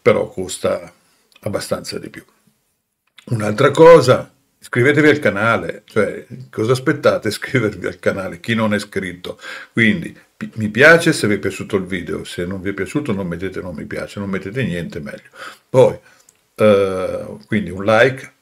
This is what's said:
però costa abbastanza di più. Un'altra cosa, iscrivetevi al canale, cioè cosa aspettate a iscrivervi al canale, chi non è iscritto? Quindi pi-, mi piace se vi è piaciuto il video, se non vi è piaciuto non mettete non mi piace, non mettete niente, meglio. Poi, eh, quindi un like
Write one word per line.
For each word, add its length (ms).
però 280
costa 600
abbastanza 580
di 100
più. 140
Un'altra 460
cosa, 600
iscrivetevi 480
al 100
canale, 680
cioè 400
cosa 220
aspettate 560
a 40
iscrivervi 560
al 120
canale, 400
chi 160
non 180
è 40
iscritto? 600
Quindi 440
pi-, 200
mi 140
piace 440
se 140
vi 80
è 20
piaciuto 380
il 100
video, 380
se 220
non 160
vi 100
è 20
piaciuto 400
non 140
mettete 340
non 140
mi 100
piace, 340
non 100
mettete 340
niente, 360
meglio. 300
Poi, 260
eh, 720
quindi 240
un 160
like 560